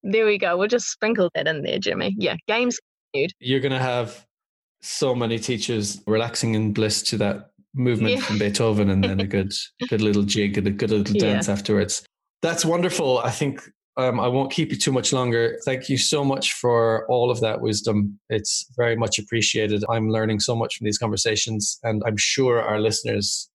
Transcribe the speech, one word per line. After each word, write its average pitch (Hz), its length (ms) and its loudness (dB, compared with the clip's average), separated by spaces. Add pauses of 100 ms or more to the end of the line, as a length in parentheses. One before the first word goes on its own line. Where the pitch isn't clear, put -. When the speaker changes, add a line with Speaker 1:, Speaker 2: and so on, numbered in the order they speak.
Speaker 1:
There 220 220 2
we 208 120 4
go. 180 200 0
We'll 196 100 2
just 226 240 0
sprinkle 214 420 0
that 160 140 -2
in 156 160 -2
there, - 160 -2
Jimmy. 190 400 -2
Yeah, 170 160 -2 (120)
Games 240 320 0 (340)
Continued. 147 260 -2
Speaker 2:
You're 127 220 0
gonna 135 180 0
have 123 440 -2 (580)
so 131 340 -2
many 117 240 0
teachers 110 680 -2
relaxing 113 480 0
in 107 200 2
bliss 107 300 0
to - 140 -2
that 101 320 -2 (240)
movement 123 420 2
Speaker 1:
Yeah. 262 60 -4
Speaker 2:
from 107 160 -2
Beethoven, 104 540 2
and 95 120 4
then 95 160 0
a 98 80 -2
Speaker 1:
<laughs> 101 100 -4
Speaker 2:
good, 98 160 -2 (360)
good 107 120 0
little 104 220 2
jig 101 340 0
and 101 100 0
a 101 40 0
good 104 200 -2
little 104 240 2
Speaker 1:
Yeah. 104 180 2
Speaker 2:
dance 104 160 0
afterwards. 101 560 0 (380)
That's 165 200 0
wonderful. 165 560 2
I 120 120 0
think, 139 300 -2 (360)
um, 127 220 2
I 123 100 2
won't 135 220 0
keep - 200 0
you 123 60 -4
too 139 160 0
much 123 180 0
longer. 117 540 2
Thank 131 240 -4
you 131 80 2
so 143 260 0
much 135 300 0
for 113 560 2
all 123 200 2
of 117 120 0
that 110 180 0
wisdom. 104 580 0 (120)
It's - 360 -2 (120)
very 117 180 2
much 113 240 -2
appreciated. 107 680 0
I'm 110 200 0
learning 110 300 0
so 120 160 0
much 113 220 -4
from 113 80 -8
these 104 120 0
conversations, 107 840 -2
and 110 220 0
I'm 110 100 0
sure 120 460 2
our 107 180 0
listeners 104 760 -2